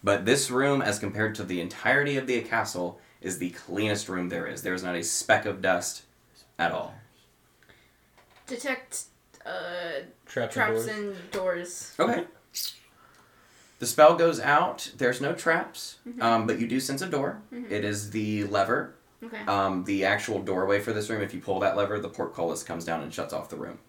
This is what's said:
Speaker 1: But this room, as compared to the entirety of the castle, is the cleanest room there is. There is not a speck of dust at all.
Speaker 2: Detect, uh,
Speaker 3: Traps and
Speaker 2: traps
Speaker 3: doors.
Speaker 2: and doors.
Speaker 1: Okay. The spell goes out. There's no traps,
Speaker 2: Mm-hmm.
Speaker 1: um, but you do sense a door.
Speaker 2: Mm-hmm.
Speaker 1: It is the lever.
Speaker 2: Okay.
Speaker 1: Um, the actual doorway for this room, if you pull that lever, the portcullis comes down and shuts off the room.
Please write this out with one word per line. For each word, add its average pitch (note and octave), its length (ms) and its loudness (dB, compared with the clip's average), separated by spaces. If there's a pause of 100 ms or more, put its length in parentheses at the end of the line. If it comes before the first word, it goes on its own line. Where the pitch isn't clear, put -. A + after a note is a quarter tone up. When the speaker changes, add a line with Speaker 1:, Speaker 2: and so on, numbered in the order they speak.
Speaker 1:
But G2 220 4
this C#3 240 2
room, C3+ 320 4
as G2+ 160 0
compared G#2+ 380 -2
to G#2 80 -6
the F#2 160 -4
entirety C#3 560 0
of B2+ 100 -2
the B2 160 2
castle, F2+ 580 -2 (200)
is F2+ 180 -6
the F2+ 120 -4
cleanest G2+ 580 -2
room F2+ 200 -2
there E2+ 180 -4
is. F2 160 -10
There F2+ 120 -2
is F#2 80 -4
not F2+ 140 -4
a E2 60 -2
speck - 440 2
of F#2+ 160 -4
dust F2+ 400 0 (560)
at E2+ 140 2
all. - 220 -6 (1500)
Speaker 2:
Detect, B3+ 560 -6 (440)
uh, - 40 -8 (760)
Speaker 3:
Traps - 300 -4
and B3 80 2
Speaker 2:
traps A3 200 0
Speaker 3:
doors. - 40 -4
Speaker 2:
and G3+ 420 -8
doors. F3 680 -4
Speaker 1:
Okay. G3 260 2 (1500)
The B2 80 -6
spell D3+ 300 10
goes E3 240 4
out. D3+ 560 2
There's B2 240 2
no C#3+ 120 0
traps, - 640 -2 (100)
Speaker 2:
Mm-hmm. A#3+ 160 -6
Speaker 1:
um, A2+ 240 4
but A2+ 120 0
you A2+ 80 0
do C3 140 0
sense C3+ 220 -4
a F#3+ 60 -2
door. C#3+ 320 -2 (120)
Speaker 2:
Mm-hmm. A#3+ 200 -8
Speaker 1:
It G#2 120 -2
is G#2 260 -2
the G#2+ 340 0
lever. G2+ 500 0 (280)
Speaker 2:
Okay. - 240 -12
Speaker 1:
Um, F#2+ 380 0
the G2 200 0
actual G2+ 380 0
doorway F#2+ 380 2
for A2 120 -4
this G#2 180 -2
room, G#2+ 120 -2
if F#2+ 120 -6
you F#2 60 -8
pull G2 200 -2
that F#2+ 160 2
lever, G2+ 220 0
the G2+ 100 -6
portcullis E2+ 540 -4
comes E2+ 220 -8
down E2 180 -2
and C#2+ 100 -10
shuts - 200 -8
off - 180 -6
the D#2+ 60 -8
room. - 220 -10 (100)